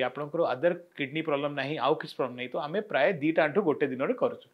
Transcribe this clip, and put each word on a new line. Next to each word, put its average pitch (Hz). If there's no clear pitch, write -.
ଆପଣଙ୍କର 147
ଅଦର 131
କିଡନୀ 143
ପ୍ରୋବ୍ଲେମ 147
ନାହିଁ, 139
ଆଉ 135
କିଛି 156
ପ୍ରୋବ୍ଲେମ 123
ନାହିଁ, 123
ତ 175
ଆମେ 160
ପ୍ରାୟ 151
ଦିଟା 160
ଆଣ୍ଠୁ 156
ଗୋଟେ 151
ଦିନରେ 139
କରୁଛୁ। -